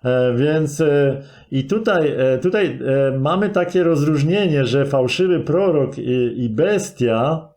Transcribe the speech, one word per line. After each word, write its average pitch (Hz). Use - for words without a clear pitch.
E, 127
więc, 151
e, 143
i 135
tutaj, 196
e, 131
tutaj, 180
e, 135
mamy 185
takie 180
rozróżnienie, 156
że 135
fałszywy 143
prorok 156
i, 123
i 117
bestia 143